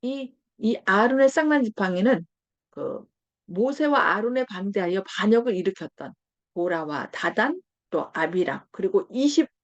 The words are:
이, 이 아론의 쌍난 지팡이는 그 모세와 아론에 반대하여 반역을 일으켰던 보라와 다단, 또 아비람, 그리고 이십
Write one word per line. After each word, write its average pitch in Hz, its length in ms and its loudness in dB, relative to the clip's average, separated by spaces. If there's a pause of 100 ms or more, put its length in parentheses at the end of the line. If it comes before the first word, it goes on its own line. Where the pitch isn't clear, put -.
이, 262 320 -8 (260)
이 220 260 0
아론의 247 440 4
쌍난 302 340 2
지팡이는 185 640 0 (440)
그 - 340 -10 (420)
모세와 262 680 0
아론에 247 320 -2
반대하여 190 580 -4 (140)
반역을 226 380 2
일으켰던 165 580 -6 (400)
보라와 160 580 -4
다단, 233 480 -2 (300)
또 - 240 -4
아비람, 165 580 -2
그리고 190 400 -2
이십 285 380 2 (140)